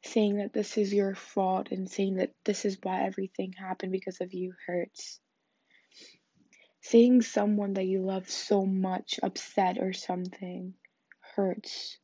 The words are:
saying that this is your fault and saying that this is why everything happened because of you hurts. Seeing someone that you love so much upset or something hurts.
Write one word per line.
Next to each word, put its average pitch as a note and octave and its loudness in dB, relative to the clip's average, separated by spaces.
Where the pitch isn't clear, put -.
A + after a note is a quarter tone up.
saying G#3 2
that G3 -4
this G#3 -2
is G3+ 2
your G3 2
fault F#3+ -2
and F#3+ -4
saying G3 0
that F3+ 0
this G3+ -2
is F#3+ -2
why F#3 -2
everything F#3+ -4
happened F#3 -8
because F#3+ -6
of F#3 -6
you F#3 -6
hurts. - -8
Seeing A#3+ 8
someone G#3 0
that F#3+ -2
you F#3+ 0
love F#3+ -4
so G3+ 2
much F#3+ -2
upset F#3+ 0
or F#3+ -2
something F#3 -8
hurts. - -4